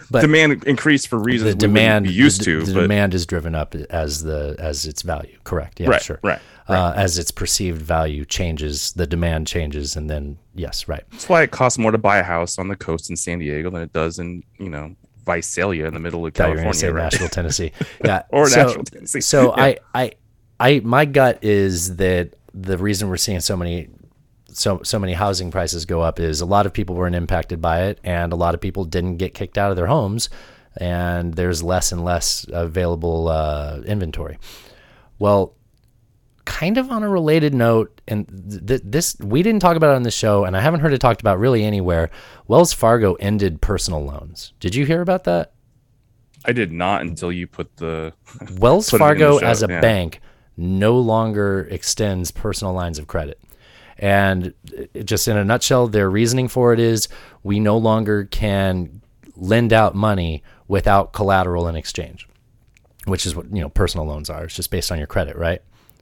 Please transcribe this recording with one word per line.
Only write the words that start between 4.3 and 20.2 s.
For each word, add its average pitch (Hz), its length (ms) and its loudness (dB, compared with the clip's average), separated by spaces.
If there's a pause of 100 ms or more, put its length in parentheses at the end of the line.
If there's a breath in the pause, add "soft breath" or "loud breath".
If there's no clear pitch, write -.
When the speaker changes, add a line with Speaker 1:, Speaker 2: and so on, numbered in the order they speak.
Speaker 1:
as 78 280 -6
its 76 160 -10
value. 80 420 -8
Correct. 78 360 -6
Yeah, 87 80 0
Speaker 2:
Right, 110 140 4
Speaker 1:
sure. - 200 -10
Speaker 2:
right, 98 180 -2 (280 loud breath)
Speaker 1:
Uh, 98 60 0
Speaker 2:
right. 87 220 2
Speaker 1:
as 92 220 0
its 82 120 -6
perceived 90 520 -4
value 78 420 -2
changes, 76 680 -6
the 90 140 -4
demand 82 400 -2
changes, 73 500 -6
and 76 140 -8
then, 71 280 -8 (160)
yes, - 340 -10
right. 76 220 -8
Speaker 2:
That's - 180 -16
why 165 140 4
it 131 80 0
costs 123 280 0
more 110 120 2
to 110 80 2
buy 104 200 4
a 90 40 2
house 87 360 -4
on 95 100 -6
the 98 80 -6
coast - 340 -6
in 85 60 -8
San 87 240 -6
Diego 76 300 -6
than 85 120 -8
it 80 100 -12
does 82 260 -2
in, 87 240 -10 (160)
you 95 120 -10
know, 76 240 -12 (320)
Visalia 87 600 -2
in 80 80 -8
the 82 60 -8
middle 85 240 -6
of 78 100 -6
Speaker 1:
Thought 87 100 0
you 78 60 2
were 78 60 -2
gonna 80 160 -4
Speaker 2:
California, 90 80 -4
Speaker 1:
say 90 120 -2
Speaker 2:
right? 82 100 -2 (100)
Speaker 1:
Nashville, 87 160 -2
Tennessee. 82 440 -4 (140)
Speaker 2:
<laughs> - 180 -14
Speaker 1:
Yeah. 98 260 0
Speaker 2:
Or 143 180 4
Speaker 1:
So, 131 140 6
Speaker 2:
Nashville, 123 220 2
Tennessee. - 360 -8
Speaker 1:
so 127 360 4
Speaker 2:
Yeah. 127 60 4
Speaker 1:
I, 135 140 4 (180)
I, 123 180 -2 (480)